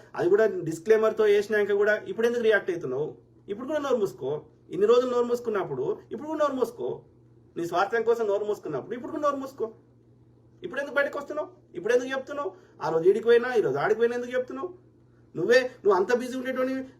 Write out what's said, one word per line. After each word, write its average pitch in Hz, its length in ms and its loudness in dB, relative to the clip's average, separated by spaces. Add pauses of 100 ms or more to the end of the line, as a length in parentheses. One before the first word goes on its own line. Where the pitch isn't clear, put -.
(160)
అది 175 120 0
కూడా 208 180 6
డిస్క్లైమర్తో 214 760 2
వేసినాక 208 480 2
కూడా 208 240 4
ఇప్పుడు 208 300 -2
ఎందుకు 240 160 0
రియాక్ట్ 202 280 4
అవుతున్నావు? 147 440 -4 (340)
ఇప్పుడు 214 180 -8
కూడా 302 120 -2
నోరు 277 180 0
మూసుకో. 151 460 -4 (280)
ఇన్ని 185 160 0
రోజులు 247 240 6
నోరు 240 160 0
మూసుకున్నప్పుడు 196 720 -4 (140)
ఇప్పుడు 262 160 -10
కూడా 311 100 -4
నోరు 294 140 2
మూసుకో. 226 500 -4 (540)
నీ 170 100 -4
స్వార్థం 202 360 0
కోసం 226 240 0
నోరు 202 180 0
మూసుకున్నప్పుడు 185 500 -6
ఇప్పుడు 247 180 -10
కూడా 302 100 -6
నోరు 285 140 0
మూసుకో. 262 360 -8 (920)
ఇప్పుడు 254 180 -8
ఎందుకు 285 140 -6
బయటకు 285 240 0
వస్తున్నావు? 302 300 -8 (280)
ఇప్పుడు 208 180 0
ఎందుకు 262 160 0
చెప్తున్నావు? 269 420 -6 (300)
ఆ 151 60 -2
రోజు 160 200 2
ఈడికి 220 160 4
పోయినా, 240 300 4
ఈ 220 60 2
రోజు 139 180 0
ఆడికి 202 200 0
పోయినా 233 180 2
ఎందుకు 247 160 -8
చెప్తున్నావు? 254 420 -6 (640)
నువ్వే, 220 240 4
నువ్వు 208 320 2
అంత 202 220 2
బిజీ 254 240 -2
ఉండేటోని, 262 460 -4 (160)